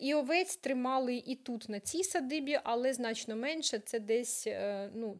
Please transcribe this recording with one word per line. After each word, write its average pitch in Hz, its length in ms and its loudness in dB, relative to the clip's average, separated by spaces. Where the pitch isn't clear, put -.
і 277 120 2
овець 311 420 4
тримали 254 600 2
і 254 200 -4
тут, 233 340 -8
на 208 100 -2
цій 330 240 -2
садибі, 285 600 0
але 247 300 2
значно 226 420 -2
менше. 277 440 0
Це 226 200 -4
десь, 220 480 0
е, 202 460 -2
ну, 208 260 -6